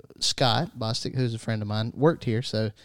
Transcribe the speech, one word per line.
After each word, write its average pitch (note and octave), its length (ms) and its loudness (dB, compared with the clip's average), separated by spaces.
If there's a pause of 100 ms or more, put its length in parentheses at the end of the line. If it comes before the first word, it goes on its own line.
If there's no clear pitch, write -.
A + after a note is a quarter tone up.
(200)
Scott B2+ 580 2
Bostic, A#2 380 -4
who's B2 180 0
a A2+ 60 -6
friend A2 240 -2
of G#2 40 -4
mine, A2 280 0
worked D3+ 300 2
here, A#2 180 2
so A2 260 -2 (160)